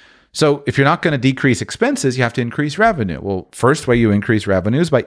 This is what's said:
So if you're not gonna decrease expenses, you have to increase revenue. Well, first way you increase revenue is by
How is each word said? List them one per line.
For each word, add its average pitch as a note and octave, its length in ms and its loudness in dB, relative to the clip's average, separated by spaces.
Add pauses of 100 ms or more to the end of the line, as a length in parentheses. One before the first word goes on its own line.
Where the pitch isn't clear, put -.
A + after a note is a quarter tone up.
(320)
So D3 340 0
if C#3 120 -2
you're C#3 80 4
not E3 160 0
gonna D3+ 160 0
decrease C3 420 0
expenses, D3 560 -2
you C3 60 -2
have A#2 120 -2
to B2+ 60 -4
increase C#3+ 380 -4
revenue. B2+ 420 0
Well, F#2 320 -6
first C#3+ 340 0
way B2 100 4
you A#2 140 4
increase G2+ 360 0
revenue G2+ 340 0
is E3+ 80 0
by B2 180 2